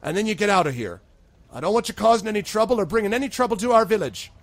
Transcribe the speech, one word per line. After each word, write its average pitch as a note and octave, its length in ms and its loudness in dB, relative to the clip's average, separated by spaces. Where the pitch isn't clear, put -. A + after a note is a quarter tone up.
and D3+ 140 -6
then G#3 100 0
you G#3+ 100 -2
get G#3 140 -2
out F#3 180 4
of C3+ 80 -4
here. G2 260 -8
I B2 80 -14
don't E3 140 -2
want A3+ 140 2
you G#3 60 -8
causing A3+ 340 2
any G#3 160 -2
trouble A3 360 0
or G3 60 2
bringing G3+ 280 0
any B3+ 160 -2
trouble A#3 280 -2
to A3+ 140 -2
our A3+ 140 6
village. F3 460 -4